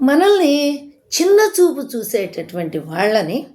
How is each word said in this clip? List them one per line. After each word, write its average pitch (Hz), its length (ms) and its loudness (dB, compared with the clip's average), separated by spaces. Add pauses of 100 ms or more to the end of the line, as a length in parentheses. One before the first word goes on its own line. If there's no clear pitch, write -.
మనల్ని 294 840 2 (340)
చిన్న 403 200 4
చూపు 320 560 0
చూసేటటువంటి 175 840 -6
వాళ్ళని 190 760 -2